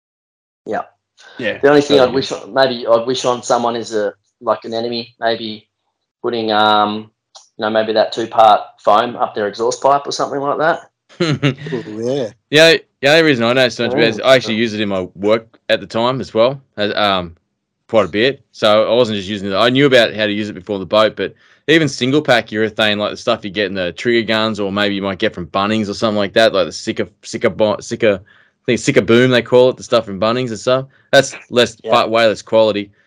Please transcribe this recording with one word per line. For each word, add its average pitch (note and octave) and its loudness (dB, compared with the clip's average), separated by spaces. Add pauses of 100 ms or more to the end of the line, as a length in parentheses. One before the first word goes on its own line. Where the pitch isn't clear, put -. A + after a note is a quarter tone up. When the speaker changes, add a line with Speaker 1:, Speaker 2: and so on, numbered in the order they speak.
(640)
Speaker 1:
Yeah. G#2 -6 (540)
Speaker 2:
Yeah. A2 -4
Speaker 1:
The C#3 4
only D3 6
thing C#3+ 2
Speaker 2:
Totally. B2 6
Speaker 1:
I'd A#2 -8
wish, C3+ -4 (220)
maybe B2 0
I'd A#2 2
wish B2+ -4
on B2 -2
someone A#2 0
is A2 -8
a, G#2 -2 (280)
like, A2+ -2
an A#2 -10
enemy, A#2 -6
maybe A2+ -6 (520)
putting, A2+ -4
um, G#2+ 2 (460)
you A2+ -10
know, G#2+ 0
maybe A2 0
that A2 2
two-part A2+ 4 (200)
foam A2+ 2
up A2+ -4
their G#2 -4
exhaust A2+ -4
pipe C#3 2
or C#3 -10
something C#3 -6
like C#3 -4
that. D#3+ -2 (300)
Speaker 2:
<laughs> - 0
Speaker 3:
Ooh, C3+ -4
yeah. B2 -4 (180)
Speaker 2:
Yeah, D#3+ 2 (240)
the C3+ 0
only D#3+ 4
reason B2+ 2
I A#2+ 2
know C3 2
so A#2+ -6
much A#2+ -4
about C3 0
it A2+ 2
is A2 -6
Speaker 1:
Yeah. - -4
Speaker 2:
I C3 6
actually B2+ 0
used A2 -2
it G#2+ -4
in G2+ -4
my F#2+ -4 (120)
work G#2+ -2 (100)
at A2 2
the F#2 -14
time B2 -2
as A2+ -12
well, B2+ 2 (160)
as, G#2 -2
um, F#2 -2 (520)
quite G#2+ 2
a E2+ -6
bit. A#2+ -2
So G#2+ 2
I A2+ 2
wasn't A2 2
just F#2 -8
using G2+ -6
it. F#2+ -2
I A2+ 2
knew C3+ 2
about A#2+ 4
how G#2+ -2
to G#2 0
use G#2 -4
it G2+ -10
before F#2+ -8
the F#2 -8
boat, G#2+ 2
but F#2+ -6 (340)
even D#3+ 4
single C3+ 0
pack A#2+ 2
urethane, G#2+ 0
like G#2 -2
the - -12
stuff A2 -4
you G2+ -8
get G2 -2
in F#2+ -6
the F2+ -4
trigger A#2 0
guns, A2 -2
or G2 -4
maybe G2+ 0
you G2 -6
might G2 -4
get G#2+ 0
from F2 -8
Bunnings G2+ -2
or G2+ -4
something G#2 -2
like G2 -4
that, A2+ 4
like F#2 0
the F2 -10
Sika, G#2 -6 (140)
Sika A#2 -4
Bo-, G#2 -2
Sika, G2+ -2
I - -20
think A#2 0
Sika C3+ 0
Boom A#2+ 4
they A#2+ 2
call B2+ 4
it, B2 -4
the G2 -20
stuff A#2 0
from G2 -10
Bunnings A#2 -2
and G#2+ -10
stuff. C3 -2 (240)
That's C3+ 2 (160)
less, A#2 0
Speaker 1:
Yeah. A2 -4
Speaker 2:
far, A2+ 2
way A2+ 2
less G2+ 0
quality. G#2 0 (160)